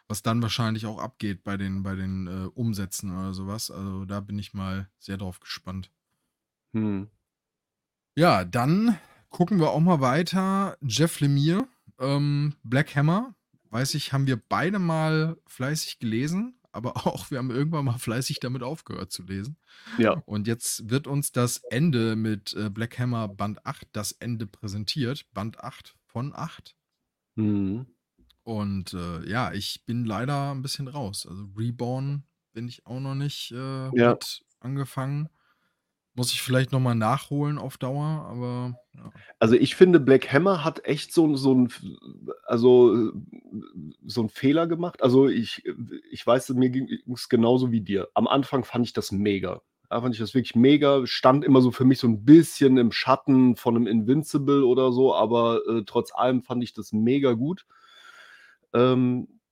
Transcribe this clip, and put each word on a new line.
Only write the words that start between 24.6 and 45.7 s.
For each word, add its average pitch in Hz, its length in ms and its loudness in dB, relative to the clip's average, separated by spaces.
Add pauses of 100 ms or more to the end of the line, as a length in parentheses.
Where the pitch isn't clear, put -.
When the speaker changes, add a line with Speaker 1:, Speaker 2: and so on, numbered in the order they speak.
Speaker 1:
Band 107 280 -10
acht - 340 -18 (100)
von 127 280 -10
acht. - 400 -14 (640)
Speaker 2:
Mhm. 104 480 -2 (600)
Speaker 1:
Und, 101 460 -6
äh, 85 340 -8
ja, 104 260 -4
ich - 320 -10
bin 120 200 -6
leider 139 460 -4
ein 135 100 -8
bisschen 135 260 -10
raus. 107 400 -10
Also, 98 180 -14 (120)
Reborn 123 680 -6 (280)
bin 117 140 -10
ich - 180 -18
auch 127 140 -10
noch 135 160 -8
nicht, 139 360 -6
äh, 131 400 -8
Speaker 2:
Ja. 120 280 4
Speaker 1:
mit - 260 -14 (140)
angefangen. 139 720 -6 (840)
Muss 123 180 -4
ich - 80 -6
vielleicht 127 300 0
noch 135 100 0
mal 123 140 0
nachholen 143 640 -2
auf 127 180 -10
Dauer, 139 280 -6 (240)
aber 123 500 -8 (160)
ja. 113 180 -20 (260)
Speaker 2:
Also, 113 160 6
ich - 200 2
finde, 180 240 8
Black 131 320 4
Hammer 165 320 2
hat - 220 -6
echt - 280 -6
so 170 120 4
'n, 151 100 2
so 135 180 2
'n 127 140 6
f-, - 140 -12 (640)
also, 120 640 6
äh, - 20 -6 (920)
so 110 160 -4
'n 107 80 -2
Fehler 156 380 2
gemacht. 170 360 -4
Also, 131 240 6
ich, - 380 -2
äh, 90 80 -4 (360)